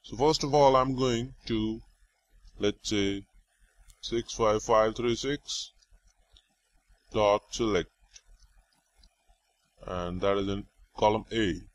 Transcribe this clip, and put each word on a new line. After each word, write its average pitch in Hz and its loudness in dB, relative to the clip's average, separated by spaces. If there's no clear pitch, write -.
So - -14
first 151 2
of 143 -2
all, 139 8
I'm 131 4
going 127 -2
to, 113 -4
let's 104 -4
say, 98 0
six - -6
five 107 0
five 110 2
three 117 -2
six - -8
dot 104 2
select, 107 0
and 90 -6
that 98 2
is 98 -2
in 101 -6
column 107 0
A. 104 0